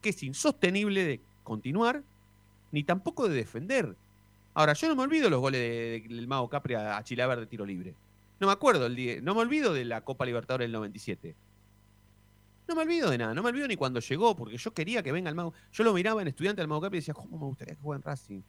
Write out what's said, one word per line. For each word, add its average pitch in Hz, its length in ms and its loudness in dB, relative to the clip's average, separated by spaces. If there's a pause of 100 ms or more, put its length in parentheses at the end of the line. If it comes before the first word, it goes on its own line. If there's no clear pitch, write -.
que - 100 0
es - 120 -6
insostenible 196 800 2
de 143 160 0 (240)
continuar, 202 580 0 (680)
ni 147 140 0
tampoco 220 420 0
de 160 80 2
defender. 135 640 -2 (560)
Ahora, 151 180 6
yo 220 160 2
no 320 80 4
me 262 80 2
olvido 285 260 4
los 131 120 4
goles 135 180 2
de, 117 480 -2
de, 117 80 -10
del 120 140 -8
Mago 131 180 0
Capri 139 280 -2
a, 107 200 -2
a 107 80 -4
Chilaver 123 380 0
de 110 60 -10
tiro 107 180 -8
libre. 92 280 -8 (460)
No 196 80 4
me 196 60 6
acuerdo 196 320 6
el 120 100 -2
die-, 123 260 -4
no 170 140 0
me 226 60 4
olvido 247 320 2
de 131 100 0
la 117 160 -4
Copa 127 260 -4
Libertadores 123 380 -2
del 117 80 -2
noventa 107 240 -6
y 107 60 -14
siete. 87 340 -8 (1300)
No 330 60 0
me 320 80 0
olvido 320 260 2
de 127 80 2
nada, 110 160 0
no 165 100 -2
me 240 60 2
olvido 277 180 -2
ni 220 80 0
cuando 127 240 -2
llegó, 190 340 2
porque 117 240 -8
yo 226 160 -8
quería 196 300 -2
que 139 80 -4
venga 175 180 -2
el 147 60 -6
Mago. 170 180 -6 (200)
Yo 214 100 0
lo 226 100 6
miraba 208 280 2
en 170 80 -2
Estudiante 185 320 -2
al 156 80 -2
Mago 151 140 -2
Capri 196 160 -2
y - 20 -6
decía, 151 120 -6
"¿Cómo - 240 -12
me 151 80 -6
gustaría 139 300 -10
que 151 60 -20
juegue 143 160 -6
en 139 60 -10
Racing?". 135 460 -8